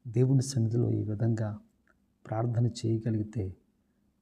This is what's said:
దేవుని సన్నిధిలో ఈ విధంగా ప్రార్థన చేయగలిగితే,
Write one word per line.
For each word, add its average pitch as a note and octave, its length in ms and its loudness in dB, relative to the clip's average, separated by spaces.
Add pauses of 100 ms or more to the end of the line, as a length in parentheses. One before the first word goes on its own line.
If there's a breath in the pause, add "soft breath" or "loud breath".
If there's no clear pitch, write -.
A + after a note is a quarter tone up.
దేవుని B2+ 340 4
సన్నిధిలో A2+ 500 0
ఈ G#2+ 120 0
విధంగా G#2+ 560 -2 (680)
ప్రార్థన A#2 380 0
చేయగలిగితే, A2 880 -2 (680)